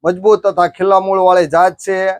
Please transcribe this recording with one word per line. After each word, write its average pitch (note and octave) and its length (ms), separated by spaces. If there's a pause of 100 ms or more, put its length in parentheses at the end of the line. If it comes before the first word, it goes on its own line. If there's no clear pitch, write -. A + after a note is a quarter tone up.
મજબૂત G3 440
તથા F3 200
ખીલા F#3+ 320
મૂળવાળી F#3 480
જાત F3 260
છે F#3+ 460